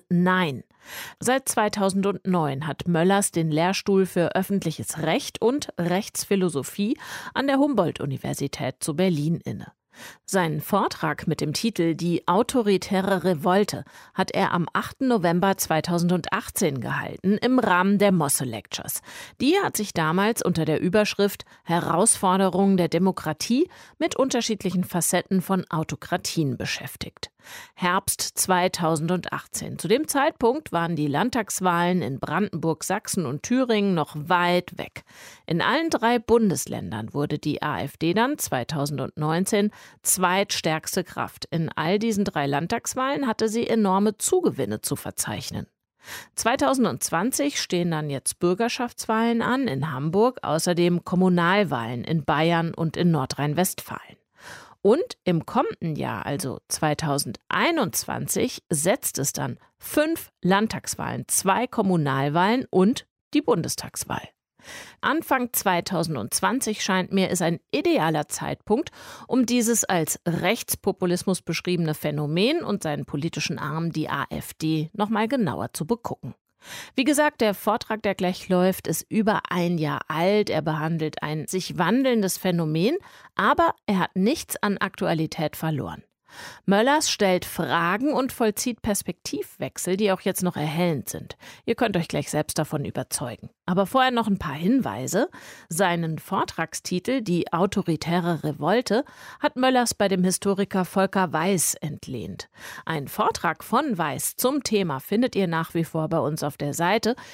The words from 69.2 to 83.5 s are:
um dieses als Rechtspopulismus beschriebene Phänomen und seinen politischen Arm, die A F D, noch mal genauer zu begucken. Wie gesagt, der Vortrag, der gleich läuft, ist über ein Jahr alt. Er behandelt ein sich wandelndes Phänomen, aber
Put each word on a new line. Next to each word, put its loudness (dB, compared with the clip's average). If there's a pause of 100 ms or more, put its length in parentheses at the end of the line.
um 2
dieses 2
als 0
Rechtspopulismus -2
beschriebene -2
Phänomen 0
und -4
seinen -4
politischen -4
Arm, -4
die -4
A -4
F -8
D, -2
noch -2
mal 0
genauer -2
zu -6
begucken. -4 (600)
Wie 2
gesagt, 2
der 2
Vortrag, -2
der 0
gleich -2
läuft, 2
ist -2
über 2 (100)
ein 0
Jahr 0
alt. 2
Er 0
behandelt -2
ein -4
sich -4
wandelndes 2
Phänomen, 2 (360)
aber 4 (120)